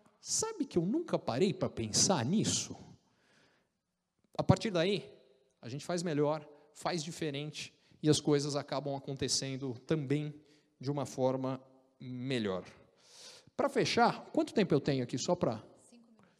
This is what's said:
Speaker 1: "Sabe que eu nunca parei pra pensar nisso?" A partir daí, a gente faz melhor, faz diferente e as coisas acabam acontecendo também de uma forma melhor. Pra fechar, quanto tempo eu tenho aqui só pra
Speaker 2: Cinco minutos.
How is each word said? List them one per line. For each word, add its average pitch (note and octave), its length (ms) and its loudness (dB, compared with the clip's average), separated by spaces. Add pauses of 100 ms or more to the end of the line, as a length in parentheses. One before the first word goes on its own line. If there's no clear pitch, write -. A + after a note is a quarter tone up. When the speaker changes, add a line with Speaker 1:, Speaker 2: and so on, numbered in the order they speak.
(200)
Speaker 1:
"Sabe G#4+ 440 -2
que - 140 -2
eu E3 80 2
nunca D4+ 320 0
parei D#3 340 0
pra - 160 -2
pensar A2+ 560 2
nisso?" D#3+ 500 0 (1600)
A D#3 60 -2
partir F#3+ 280 4
daí, F3+ 420 0 (480)
a - 80 -12
gente C#3 160 -8
faz F3 180 -4
melhor, D3 460 0 (240)
faz D#3+ 320 -4
diferente D3+ 680 -8 (300)
e D3+ 60 4
as D3 120 8
coisas D3 360 2
acabam C#3 400 -4
acontecendo C3+ 920 -4
também D3 480 0 (460)
de C3 100 -4
uma C#3+ 140 -2
forma C3 580 0 (380)
melhor. B2 640 -2 (920)
Pra C4+ 120 2
fechar, A3 640 2
quanto D#4+ 200 0
tempo F3 220 4
eu C#3 60 6
tenho C3+ 240 0
aqui B2 140 -4
só F3 160 0
pra C3+ 280 0 (240)
Speaker 2:
Cinco - 160 -20
minutos. - 240 -20 (140)